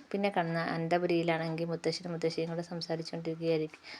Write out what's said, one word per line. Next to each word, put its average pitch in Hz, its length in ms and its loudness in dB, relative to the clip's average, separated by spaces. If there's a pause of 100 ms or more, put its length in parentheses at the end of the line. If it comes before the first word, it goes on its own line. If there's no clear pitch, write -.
പിന്നെ 202 220 0
കാണുന്ന 165 280 2
അനന്തപുരിയിലാണെങ്കിൽ 165 1040 2
മുത്തശ്ശനും 165 480 -2
മുത്തശ്ശിയും 165 380 0
കൂടെ 170 120 -2
സംസാരിച്ചുകൊണ്ടിരിക്കുകയായിരിക്കും, 165 1160 -2 (200)